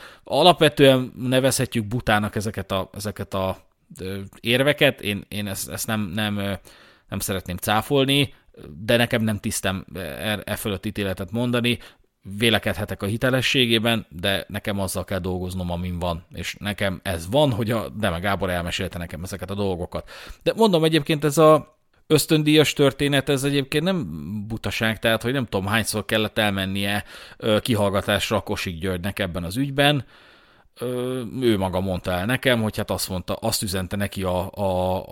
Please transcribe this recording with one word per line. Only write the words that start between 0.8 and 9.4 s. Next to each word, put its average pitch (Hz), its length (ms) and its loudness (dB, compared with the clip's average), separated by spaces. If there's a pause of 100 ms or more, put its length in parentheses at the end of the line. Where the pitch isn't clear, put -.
nevezhetjük 127 720 0
butának 104 500 0
ezeket 101 360 -6
a, 95 200 -2
ezeket 101 420 -8
a, 95 220 -2 (440)
ö, 95 200 -8 (200)
érveket. 135 600 2
Én, 101 280 -4
én 104 180 -8
ezt, 95 220 -8
ezt 82 180 -8
nem, 110 140 -2
nem, 104 360 -2
ö, 101 160 -4 (560)
nem 101 100 -6
szeretném 92 380 -4
cáfolni, 135 760 2 (500)
de 117 120 4
nekem 117 260 2
nem 110 160 0
tisztem 95 560 -4